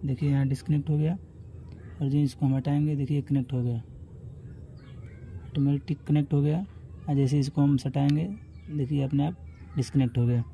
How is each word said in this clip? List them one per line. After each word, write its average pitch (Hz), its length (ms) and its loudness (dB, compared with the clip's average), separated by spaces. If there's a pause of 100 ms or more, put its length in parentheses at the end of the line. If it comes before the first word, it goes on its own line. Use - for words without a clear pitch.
देखिए 143 260 0
यहाँ 139 180 4
disconnect 143 420 0
हो 147 80 4
गया, 160 180 2 (840)
और 139 80 2
जो 139 100 4
इसको 147 280 2
हम 135 100 4
हटाएंगे, 147 400 2
देखिए 143 260 0
connect 135 300 0
हो 127 100 0
गया, 120 140 0 (1700)
Automatic 143 600 0
connect 147 280 2
हो 143 100 4
गया। 156 220 2 (440)
और 147 60 2
जैसे 139 240 4
इसको 143 240 2
हम 143 160 6
सटाएंगे, 143 460 2 (460)
देखिए 143 340 0
अपने 143 220 2
आप 175 100 -4 (400)
disconnect 127 420 2
हो 120 80 4
गया। 120 280 2